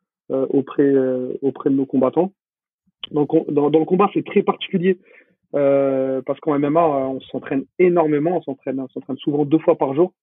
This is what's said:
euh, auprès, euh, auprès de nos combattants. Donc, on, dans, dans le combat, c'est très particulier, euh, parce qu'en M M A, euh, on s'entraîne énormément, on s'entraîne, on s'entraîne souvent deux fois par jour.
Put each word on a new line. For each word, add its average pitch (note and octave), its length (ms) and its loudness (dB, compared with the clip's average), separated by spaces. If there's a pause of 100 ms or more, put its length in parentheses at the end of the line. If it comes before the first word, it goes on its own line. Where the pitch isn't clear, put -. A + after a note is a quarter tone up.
(300)
euh, C3+ 200 -2
auprès, C#3 340 0
euh, C3 480 2 (100)
auprès C#3 280 -2
de C3+ 40 2
nos C3+ 120 0
combattants. C#3 460 0 (800)
Donc, D3 240 -2
on, D#3+ 140 2
dans, D3 220 0
dans D#3+ 100 4
le D#3 40 -2
combat, F#3 300 2
c'est D3+ 100 -2
très - 180 0
particulier, F#3 560 -2 (560)
euh, C3+ 720 0
parce C#3+ 160 -6
qu'en D#3 140 -2
M C#3+ 100 0
M D3 120 0
A, E3+ 80 4
euh, C#3 240 0
on C3 120 -6
s'entraîne C3+ 440 -6 (140)
énormément, E3+ 600 2
on D3+ 40 -6
s'entraîne, C3+ 380 -8
on B2+ 80 -10
s'entraîne C3+ 300 -10
souvent D3 260 -2
deux D3+ 140 2
fois D#3 180 2
par C3+ 180 -2
jour. F3+ 280 0